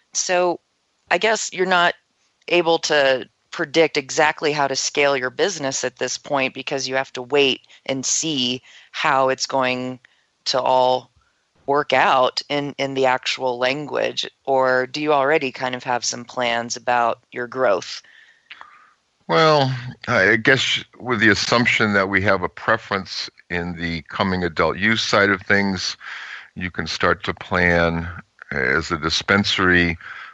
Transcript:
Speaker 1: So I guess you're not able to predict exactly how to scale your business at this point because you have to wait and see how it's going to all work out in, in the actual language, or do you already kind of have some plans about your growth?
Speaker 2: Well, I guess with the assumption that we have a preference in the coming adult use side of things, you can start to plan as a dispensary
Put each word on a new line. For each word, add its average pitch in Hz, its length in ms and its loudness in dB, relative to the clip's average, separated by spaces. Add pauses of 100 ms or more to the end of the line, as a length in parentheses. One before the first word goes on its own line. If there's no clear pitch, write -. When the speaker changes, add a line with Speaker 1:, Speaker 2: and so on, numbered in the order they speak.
(140)
Speaker 1:
So 180 460 0 (520)
I 175 80 4
guess 214 340 -2
you're 185 120 -2
not 175 280 2 (540)
able 165 320 2
to 135 500 0 (220)
predict 156 460 0
exactly 151 540 0
how 147 160 0
to 135 80 -4
scale 143 400 0
your 127 140 -2
business 147 540 -4
at 127 140 -6
this 127 200 -4
point 135 360 -4
because 131 340 -6
you 131 80 -4
have 135 180 -4
to 131 80 -8
wait 139 400 2 (240)
and 135 200 -4
see 127 560 -2 (300)
how 135 380 0
it's 131 160 -2
going 127 540 -2 (460)
to 131 140 0
all 127 500 2 (580)
work 143 260 0
out 135 540 4
in, 143 300 -4
in 135 160 -4
the 131 140 2
actual 127 500 -2
language, 127 720 -4 (140)
or 131 420 2
do 131 160 -8
you 151 100 0
already 139 400 2
kind 127 220 -6
of 123 100 -10
have 123 220 -2
some 120 180 -6
plans 117 540 -4
about 120 400 0 (140)
your 123 160 -8
growth? 120 560 -2 (1200)
Speaker 2:
Well, 151 480 4 (320)
I 110 280 4
guess 131 480 2 (160)
with 113 220 -2
the 110 80 6
assumption 113 640 2
that 98 140 2
we 98 140 0
have 98 220 2
a 85 60 -4
preference - 840 -4 (180)
in 87 280 -4
the 85 260 -4
coming 95 400 -2
adult 80 340 0
use 107 240 2
side 101 300 2
of 95 100 0
things, 101 560 0 (560)
you 90 160 -6
can 85 160 -6
start 87 380 0
to 90 100 -4
plan 85 720 2 (440)
as 71 400 -2
a 80 80 -2
dispensary 90 1000 2 (360)